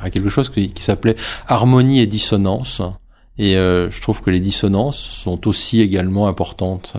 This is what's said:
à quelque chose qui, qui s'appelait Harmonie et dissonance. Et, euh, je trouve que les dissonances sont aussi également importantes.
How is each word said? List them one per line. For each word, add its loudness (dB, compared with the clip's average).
à -6
quelque -2
chose 0
qui, -2
qui -6
s'appelait 2
Harmonie 4
et 6
dissonance. 0
Et, 4
euh, 2
je -12
trouve -4
que 0
les 2
dissonances 0
sont -6
aussi 2
également 2
importantes. -4